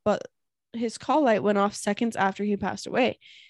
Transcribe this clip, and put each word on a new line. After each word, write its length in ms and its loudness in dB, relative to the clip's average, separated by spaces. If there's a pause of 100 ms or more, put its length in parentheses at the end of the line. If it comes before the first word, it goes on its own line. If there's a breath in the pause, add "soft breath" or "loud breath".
but 180 2 (520)
his 240 -4
call 260 2
light 180 4
went 160 2
off 160 2
seconds 420 -2
after 280 -2
he 120 0
passed 300 -6
away. 320 0 (320 soft breath)